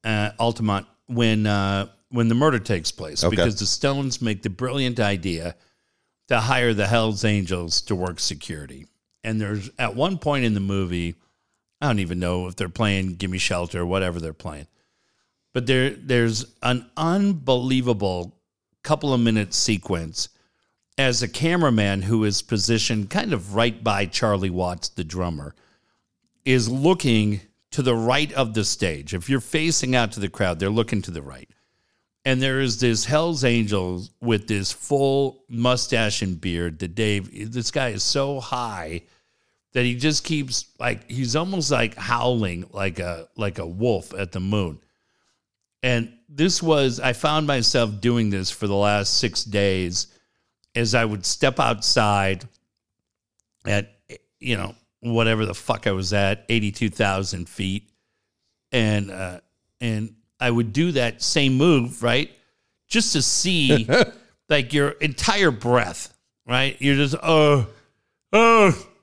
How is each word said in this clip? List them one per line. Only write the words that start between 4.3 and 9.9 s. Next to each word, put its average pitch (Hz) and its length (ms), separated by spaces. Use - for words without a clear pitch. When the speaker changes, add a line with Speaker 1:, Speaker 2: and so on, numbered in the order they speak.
Speaker 1:
the 104 60
brilliant 123 500
idea 87 560
to 120 100
hire 123 340
the 98 140
Hells 110 380
Angels 90 560
to - 140
work 90 260
security. 71 680
And 110 160
there's, 104 360
at 113 180